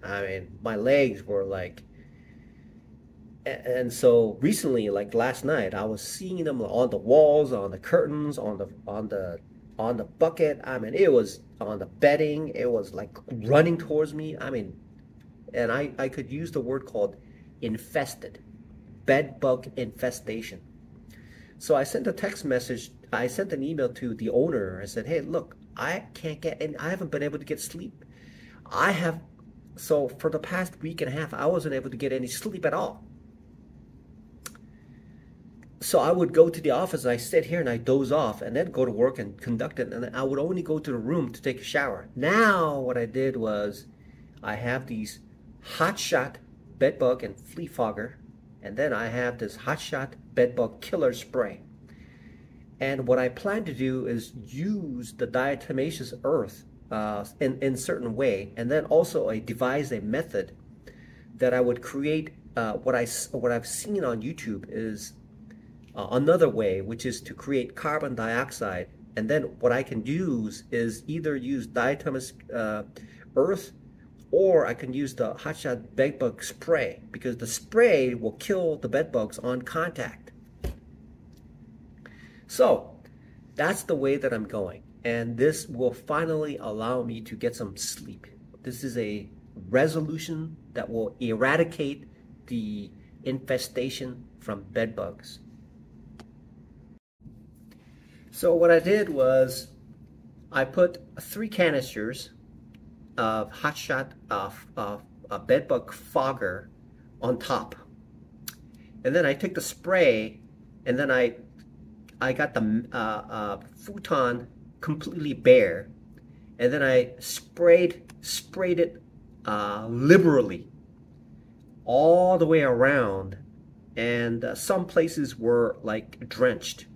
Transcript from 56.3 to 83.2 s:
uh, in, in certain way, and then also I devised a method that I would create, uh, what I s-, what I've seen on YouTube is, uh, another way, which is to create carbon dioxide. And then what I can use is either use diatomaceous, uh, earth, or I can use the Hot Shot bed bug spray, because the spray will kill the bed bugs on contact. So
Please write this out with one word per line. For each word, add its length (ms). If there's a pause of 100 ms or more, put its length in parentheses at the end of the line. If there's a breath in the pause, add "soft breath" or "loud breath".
uh, 340 (160)
in, 220
in 140
certain 400
way, 400
and 140
then 160
also 420
I 100
devised 540
a 80
method 560 (800 loud breath)
that 180
I 60
would 220
create, 480 (260)
uh, 180
what 200
I 80
s-, 300
what 200
I've 140
seen 380
on 180
YouTube 460
is, 460 (800 loud breath)
uh, 180
another 360
way, 320
which 240
is 180
to 120
create 400
carbon 400
dioxide. 720 (280)
And 120
then 140 (180)
what 120
I 100
can 240
use 640
is 360
either 300
use 300
diatomaceous, 640 (220)
uh, 300 (520 loud breath)
earth, 360 (580 loud breath)
or 360
I 80
can 180
use 220
the 200
Hot 220
Shot 400
bed 220
bug 240
spray, 680
because 260
the 100
spray 680
will 180
kill 440
the 120
bed 240
bugs 280
on 220
contact. 680 (2250 loud breath)
So 500 (580 loud breath)